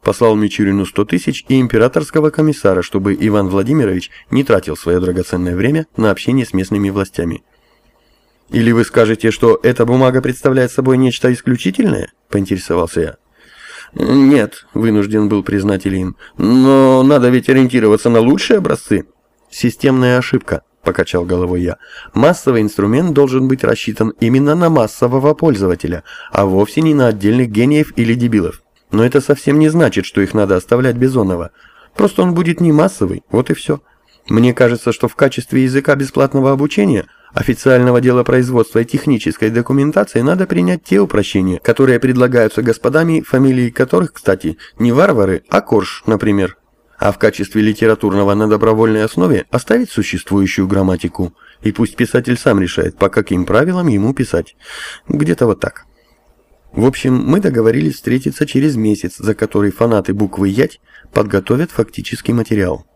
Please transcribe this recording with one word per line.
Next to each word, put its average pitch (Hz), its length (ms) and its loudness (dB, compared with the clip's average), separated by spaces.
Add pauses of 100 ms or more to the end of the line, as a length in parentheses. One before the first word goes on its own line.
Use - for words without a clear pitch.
послал 110 340 2
Мичурину 101 500 0
сто - 180 -2
тысяч - 440 -4
и 131 120 2
императорского 131 720 0
комиссара, 139 520 0
чтобы 98 360 -2
Иван 104 300 0
Владимирович 98 600 -2 (200)
не 131 140 0
тратил 90 320 -2
свое 87 240 -2
драгоценное 90 560 -4
время 151 300 -2 (100)
на 110 140 0
общение 123 340 -2
с - 80 -16
местными 98 380 -2
властями. 95 520 -6 (1080)
«Или 117 220 2
вы 117 120 2
скажете, 110 460 0
что 113 320 2
эта 120 240 2
бумага 127 340 2
представляет 127 520 -2
собой 131 260 0
нечто 127 340 2
исключительное?» 135 800 -4 (160)
поинтересовался 92 720 -2
я. 80 160 -6 (800)
«Нет», 135 800 2
вынужден 107 540 0
был 101 140 0
признать 98 440 -2
Ильин, 95 300 -4 (200)
«но 131 640 4
надо 131 280 4
ведь 127 180 0
ориентироваться 123 600 2
на 117 100 4
лучшие 151 380 2
образцы». - 480 -2 (440)
«Системная 127 680 0
ошибка», - 440 -4 (200)
покачал 90 420 -2
головой 90 380 -4
я. 87 140 -4 (380)
Массовый 123 480 2
инструмент 110 500 0
должен 131 360 2
быть 131 160 -2
рассчитан 113 560 -2
именно 135 340 2
на 175 140 2
массового 135 680 0
пользователя, 95 680 -2 (260)
а 101 140 2
вовсе 98 380 0
не 156 120 2
на 131 140 4
отдельных 110 420 0
гениев 143 460 2
или 117 180 0
дебилов. 113 480 -2 (280)
Но 110 140 2
это 123 160 4
совсем 143 380 0
не 156 100 4
значит, 147 360 0
что - 160 -4
их 95 140 0
надо 98 220 2
оставлять 120 400 0
Бизонова. 104 540 -2 (460)
Просто 196 260 0
он 180 120 0
будет 170 260 -2
не 170 120 2
массовый, 147 580 0
вот 123 200 0
и - 40 0
все. - 260 -6 (480)
Мне 117 260 4
кажется, 120 380 2
что - 160 -4
в - 80 -12
качестве 131 480 0
языка 135 320 0
бесплатного 135 560 0
обучения, 143 540 0 (280)
официального 123 640 2
делопроизводства 123 800 0
и 117 40 0
технической - 640 -2
документации 139 680 0
надо 180 260 0
принять 180 380 -2
те 190 160 0
упрощения, 98 580 -2
которые 131 400 2
предлагаются 123 640 0
господами, 151 600 0
фамилии 127 480 0
которых, 131 420 -2
кстати, 92 460 -4 (200)
не 120 140 2
варвары, 120 560 2
а - 120 2
Корж, - 460 -2
например. 101 500 0 (460)
А 101 80 2
в - 80 -4
качестве 107 440 -2
литературного 104 720 0
на 107 140 0
добровольной 110 540 2
основе 147 480 0
оставить 233 400 -2
существующую 98 800 -2
грамматику. 92 640 -2 (260)
И 107 120 -4
пусть 113 240 -4
писатель 123 420 -2
сам 104 220 2
решает, 87 360 -4
по 98 120 2
каким 92 360 -2
правилам 170 440 0
ему 110 260 0
писать. - 400 -4 (540)
Где-то 151 380 0
вот 104 120 0
так. - 280 -8 (840)
В 110 160 0
общем, 127 300 0
мы 160 240 0
договорились 127 560 0
встретиться 131 500 -4
через 139 300 0
месяц, 107 400 -2
за 104 180 -4
который 104 380 -2
фанаты 107 420 -2
буквы 98 340 -2
«Ять» 120 320 -2 (320)
подготовят 107 600 -2
фактический - 640 -6
материал. 104 600 -2